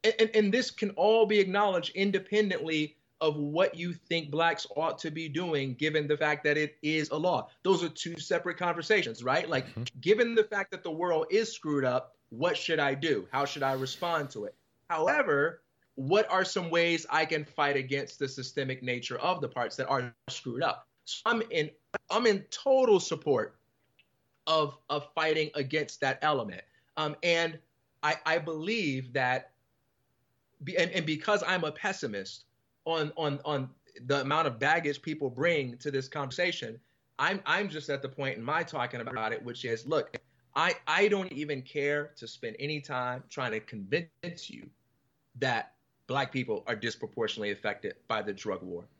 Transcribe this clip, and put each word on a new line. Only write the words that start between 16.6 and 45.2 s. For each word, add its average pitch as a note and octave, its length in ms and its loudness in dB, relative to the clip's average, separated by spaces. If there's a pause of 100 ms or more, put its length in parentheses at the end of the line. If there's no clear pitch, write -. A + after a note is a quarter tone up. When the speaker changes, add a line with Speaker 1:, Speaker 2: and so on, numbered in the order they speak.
Speaker 1:
ways E3+ 380 4
I D#3 160 4
can D#3 200 -2
fight C#3+ 320 0
against C3+ 420 -4
the C3+ 100 -2
systemic C3 540 -6
nature B2 360 -4
of E3+ 220 0
the B2+ 80 -4
parts A#2+ 280 -4
that C3 120 -4
are B2 240 0 (160)
screwed B2 340 -6
up? - 260 -2 (180)
So - 180 -8
I'm A3+ 260 2
in, D3+ 200 0 (400)
I'm A#3 160 2
in G3 240 4
total B3+ 500 6
support C#3+ 560 0 (880)
of, D#3 300 2 (140)
of D3 240 -2
fighting D#3 400 2
against C#3+ 460 -2
that C3+ 200 0
element. A#2 420 0 (340)
Um, D3+ 260 -2
and E3+ 360 2 (440)
I, D#3 140 2 (100)
I D#3+ 120 4
believe D#3 760 -2
that, C3 380 0 (1080)
be-, E3 140 -6
and, F3 140 2
and F3 160 -2
because D#3+ 400 2
I'm F3 180 2
a D3+ 80 -2
pessimist A2+ 720 -6 (420)
on, D#3 300 0
on, C#3+ 280 -2
on C3+ 260 -2 (360)
the C#3 140 2
amount D3+ 260 2
of A#2 120 -4
baggage D#3 420 2
people D3+ 300 -4
bring C3+ 480 0
to D3 120 -6
this C3 180 -2
conversation, C#3 680 -4 (400)
I'm, F3 280 0
I'm F#3 220 0
just D3+ 200 -8
at C3+ 140 -2
the C3 60 -8
point C3+ 280 -4
in A2+ 60 -10
my D3+ 200 -2
talking B2 380 -4
about A2+ 320 -4
it, A2+ 100 -6
which A#2+ 220 -10
is, A2+ 220 -4
look, D3 300 0 (400)
I, E3+ 180 2 (120)
I F#3 220 4
don't F#3+ 240 0
even C#3+ 300 -6
care D3 540 -2
to A#2 120 -14
spend A2+ 300 -10
any D3 220 -6
time B2+ 500 -6
trying B2+ 220 -4
to A2 80 -4
convince D#3 880 -6
you - 180 -16 (720)